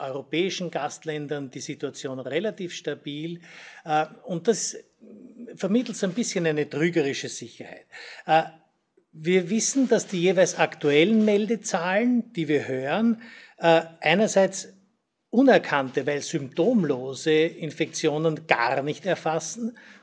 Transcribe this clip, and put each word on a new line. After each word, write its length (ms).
europäischen 720
Gastländern 800
die 80
Situation 600
relativ 540
stabil, 680
äh, 220
und 240
das 280
vermittelt 420
so 100
ein 60
bisschen 340
eine 200
trügerische 600
Sicherheit. 560
Äh, 180
wir 400
wissen, 360
dass 200
die 140
jeweils 360
aktuellen 680
Meldezahlen, 1080
die 140
wir 200
hören, 540
äh, 240
einerseits 680
unerkannte, 800
weil 140
symptomlose 1080
Infektionen 1160
gar 360
nicht 220
erfassen 720